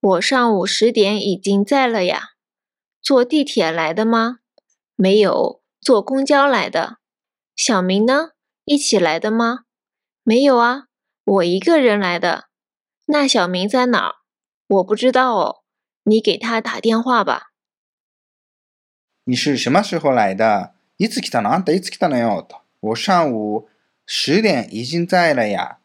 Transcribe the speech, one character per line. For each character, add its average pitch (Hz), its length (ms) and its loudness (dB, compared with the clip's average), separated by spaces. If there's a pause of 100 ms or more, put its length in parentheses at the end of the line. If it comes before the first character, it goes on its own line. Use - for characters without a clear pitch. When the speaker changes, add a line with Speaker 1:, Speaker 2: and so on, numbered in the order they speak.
Speaker 1:
我 190 200 2
上 240 340 2
午 180 100 0
十 220 280 0
点 208 280 0
已 190 160 -4
经 196 280 0
在 269 240 0
了 220 160 -2
呀。 - 300 -6 (680)
坐 254 220 2
地 285 180 0
铁 165 300 -2
来 160 200 -2
的 214 120 -2
吗？ 226 340 0 (560)
没 190 240 4
有， - 420 0 (200)
坐 226 200 4
公 269 240 -4
交 277 220 2
来 247 240 0
的。 - 280 -6 (580)
小 196 260 0
明 196 240 0
呢？ 294 260 0 (320)
一 294 140 0
起 226 200 0
来 165 200 0
的 214 140 -4
吗？ 233 320 -2 (580)
没 226 200 4
有 269 160 4
啊， 247 260 0 (400)
我 196 200 2
一 175 140 0
个 320 220 2
人 220 180 4
来 180 200 -2
的。 175 260 -4 (640)
那 294 200 0
小 208 220 0
明 185 200 -4
在 247 180 0
哪 220 200 0
儿？ - 80 -8 (540)
我 190 160 2
不 208 100 -2
知 247 160 0
道 254 240 2
哦， - 280 -4 (420)
你 214 160 4
给 214 160 -2
他 233 240 -4
打 - 180 -8
电 226 240 0
话 240 220 0
吧。 - 220 -4 (1800)
Speaker 2:
你 127 100 -2
是 135 220 -2
什 117 160 -2
么 190 100 4
时 180 160 -6
候 147 140 0
来 104 220 0
的？ 104 380 0 (260)
い 214 100 -2
つ - 120 -8
来 - 100 -10
た 117 120 -2
の？ 104 80 -2
あ 151 80 0
ん 185 60 -4
た 151 80 -2
い 185 80 0
つ - 100 -14
来 - 80 -18
た 180 100 -2
の 139 80 -2
よ？ 113 300 -2
と。 - 140 -20 (200)
我 107 140 -4
上 170 380 0
午 107 360 -6 (380)
十 - 340 0
点 151 320 0
已 117 120 -8
经 170 200 -4
在 170 300 2
了 113 140 0
呀。 92 360 -6